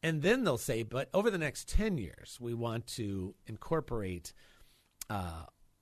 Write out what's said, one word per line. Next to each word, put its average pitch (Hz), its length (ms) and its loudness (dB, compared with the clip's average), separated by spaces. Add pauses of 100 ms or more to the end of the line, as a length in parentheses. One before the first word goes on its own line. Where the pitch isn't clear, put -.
And 160 200 2
then 233 220 4
they'll 135 140 4
say, 117 240 0
"But 117 300 -2
over 208 180 6
the 190 80 0
next 151 300 -4
ten 190 300 4
years, - 420 -8
we 120 140 -2
want 117 340 -2
to 98 460 -4 (120)
incorporate," 107 840 -4 (800)
uh, 85 360 -4 (360)